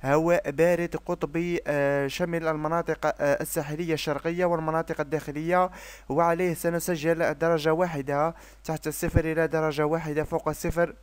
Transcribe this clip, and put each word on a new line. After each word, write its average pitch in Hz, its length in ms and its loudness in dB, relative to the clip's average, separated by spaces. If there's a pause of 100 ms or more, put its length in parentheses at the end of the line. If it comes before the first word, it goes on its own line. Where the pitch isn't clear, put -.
هواء 160 480 2
بارد 170 440 2 (100)
قطبي، 170 640 -2
آه، 143 400 2
شمل 170 400 -2
المناطق، 160 580 -2
آه، 147 360 2
الساحلية 151 520 -4
الشرقية 160 520 -2
والمناطق 160 540 0
الداخلية، 156 720 0 (400)
وعليه 170 440 2
سنسجل 165 800 0
درجة 160 400 2
واحدة 156 600 0 (280)
تحت 160 240 -6
الصفر 160 380 2
إلى 160 220 2
درجة 156 380 0
واحدة 156 380 0
فوق 156 260 -2
الصفر 165 540 -2